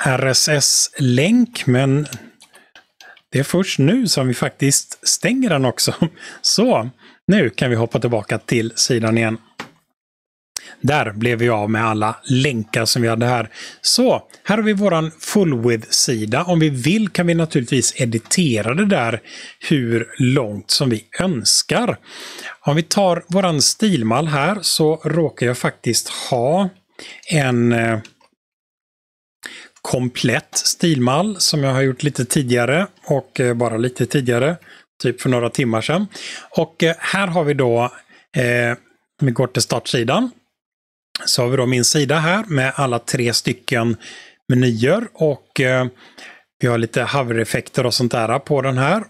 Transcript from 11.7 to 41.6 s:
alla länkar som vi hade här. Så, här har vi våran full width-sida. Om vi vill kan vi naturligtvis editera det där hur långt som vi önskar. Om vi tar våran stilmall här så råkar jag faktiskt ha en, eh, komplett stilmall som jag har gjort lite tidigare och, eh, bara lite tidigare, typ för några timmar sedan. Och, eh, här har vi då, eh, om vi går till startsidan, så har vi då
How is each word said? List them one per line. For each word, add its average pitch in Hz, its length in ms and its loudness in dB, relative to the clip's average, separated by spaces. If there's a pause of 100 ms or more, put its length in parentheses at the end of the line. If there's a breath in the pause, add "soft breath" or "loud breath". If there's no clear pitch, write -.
alla 110 380 0
länkar 123 600 0
som 117 160 0
vi 117 60 2
hade 117 180 0
här. 120 240 0 (320 loud breath)
Så, 233 420 2 (200)
här 202 140 0
har 226 60 0
vi 214 100 2
våran 175 460 0
full 143 480 2
width-sida. 113 760 0
Om 175 160 2
vi 156 100 4
vill 156 400 0
kan 175 180 -2
vi 170 60 2
naturligtvis 147 680 0
editera 117 720 0
det 190 120 0
där 120 360 0 (380 loud breath)
hur 117 580 0
långt 123 540 0
som 139 180 2
vi 110 160 -2 (140)
önskar. 175 800 0 (640 loud breath)
Om 147 160 0
vi 170 80 2
tar 185 440 2
våran 175 340 2
stilmall 139 680 0
här 156 340 0
så 160 340 2
råkar 156 500 -2
jag 120 120 0
faktiskt - 520 -4
ha 151 600 -2 (600 loud breath)
en, 123 420 2
eh, 113 280 0 (1800 loud breath)
komplett 123 760 -2
stilmall 160 840 0
som 147 240 0
jag 135 100 0
har 131 80 0
gjort 135 220 -2
lite 135 220 -2
tidigare 127 640 0 (160)
och, - 360 -4
eh, 123 140 2
bara 117 240 -2
lite 123 280 -2
tidigare, 131 520 0 (460 loud breath)
typ 123 180 -2
för 147 80 -2
några 120 200 2
timmar 113 320 0
sedan. 190 260 -2 (420 loud breath)
Och, - 340 -2
eh, 165 160 2
här 196 280 -2
har 170 160 0
vi 147 100 2
då, 120 400 0 (420 loud breath)
eh, 120 360 2 (500)
om 147 40 2
vi 127 60 2
går 123 160 0
till 127 140 -2
startsidan, 135 720 -2 (920)
så - 160 0
har 120 80 2
vi 131 80 0
då 127 80 2